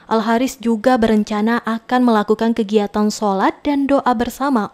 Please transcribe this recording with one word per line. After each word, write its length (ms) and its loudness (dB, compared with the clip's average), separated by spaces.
Al 160 0
Haris 400 0
juga 320 2
berencana 720 0
akan 400 0
melakukan 480 2
kegiatan 560 0
sholat 560 -2
dan 240 0
doa 240 2
bersama 600 -4